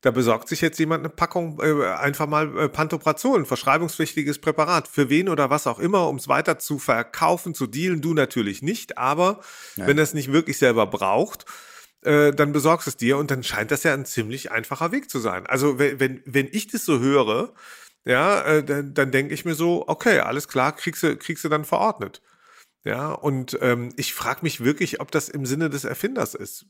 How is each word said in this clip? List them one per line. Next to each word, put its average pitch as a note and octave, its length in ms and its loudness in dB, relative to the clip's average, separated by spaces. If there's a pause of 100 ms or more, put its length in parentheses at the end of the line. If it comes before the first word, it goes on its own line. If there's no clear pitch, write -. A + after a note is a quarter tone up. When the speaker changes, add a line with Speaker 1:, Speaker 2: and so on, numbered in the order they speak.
Speaker 1:
da B2+ 80 4
besorgt A#2 380 2
sich D#3+ 140 -2
jetzt D#3 160 0
jemand D#3+ 260 0
eine D#3+ 60 -6
Packung, D#3+ 520 -4
äh, D3+ 240 2
einfach C#3 400 -2
mal, D3+ 320 0
äh, D3 120 2
Pantoprazol, D#3+ 680 0
ein C#3 40 -2
verschreibungspflichtiges D3 960 -2
Präparat. D#3 480 0
Für C#3 220 0
wen E3+ 180 4
oder D3 220 2
was D3 160 0
auch A#2 120 -2
immer, F3 300 2
um's C3+ 180 -6
weiter C#3 320 2
zu D3 200 -6
verkaufen, D#3+ 760 0
zu C3 120 -4
dealen, D#3 340 -2
du E3 140 0
natürlich A#2 480 0
nicht. F#3+ 340 -6
Aber E3+ 440 0 (360)
Speaker 2:
Nein. F#2 120 -2
Speaker 1:
wenn C#3+ 100 6
er D#3 60 6
es C#3+ 100 -6
nicht C3+ 180 -2
wirklich D#3 240 2
selber A2+ 300 4
braucht, G2+ 580 0 (580)
äh, D3 300 6
dann D3 200 2
besorgst D3+ 360 2
es - 80 -8
dir B2+ 220 2
und D3 120 -2
dann B2+ 120 -2
scheint G#2+ 280 -2
das C#3+ 120 0
ja D#3+ 100 4
ein C3+ 140 -2
ziemlich A#2+ 440 -6
einfacher C3 400 -4
Weg C#4 200 -6
zu C#3 80 -4
sein. F#2+ 280 -4
Also C3 320 0
we-, C#3 220 0
wenn, C3 240 -2
wenn C3+ 260 0
ich G#3 180 -4
das - 180 -8
so D3 120 4
höre, C3 540 2 (540)
ja, D#3 340 4
äh, D3+ 240 2
dann, C#3+ 300 -4
dann C3+ 160 2
denk C3+ 220 0
ich D3 120 -8
mir E3 100 -2
so, E3+ 320 0
"Okay, D#3+ 340 2
alles C3+ 280 -4
klar, C3+ 260 2
kriegst - 280 -6
du, D#3 160 2
kriegst - 260 -10
du D#3 60 -2
dann D3+ 160 0
verordnet." F3 560 -2 (600)
Ja, C3 280 -4
und, C3 480 -4
ähm, A#2+ 360 0
ich - 180 -6
frag - 280 -4
mich D3 220 -4
wirklich, D3 360 0
ob C3+ 100 -10
das - 180 -2
im C#3+ 160 -6
Sinne D3 240 -2
des C#3 160 -6
Erfinders G3+ 500 -4
ist. - 360 -14